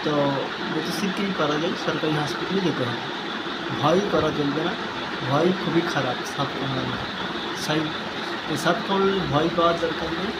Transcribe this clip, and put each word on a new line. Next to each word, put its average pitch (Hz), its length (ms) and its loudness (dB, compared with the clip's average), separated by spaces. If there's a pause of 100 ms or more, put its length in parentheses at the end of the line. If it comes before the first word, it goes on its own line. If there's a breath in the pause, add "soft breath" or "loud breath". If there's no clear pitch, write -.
তো 156 80 0 (640)
যত 175 260 -2
শিগগিরই 196 360 0
পারা 151 220 2
যায় 170 120 0 (140)
সরকারি 156 280 0
হসপিটালে 151 480 0
যেতে 143 220 2
হবে। 120 400 -4 (580)
ভয় 165 200 4 (100)
করা 156 260 4
চলবে 143 260 0
না, 170 100 0 (560)
ভয় 156 200 4 (100)
খুবই 165 240 2 (100)
খারাপ 127 320 0
সাপ 139 240 -4 (100)
কামড়ানো। 131 380 -2 (680)
সাই-, 156 280 0 (560)
এই 151 80 -2
সাপ 170 200 2 (100)
কামড়ালে 196 320 4 (120)
ভয় 156 240 4
পাওয়ার 170 260 6
দরকার 160 360 -2
নেই 190 220 -2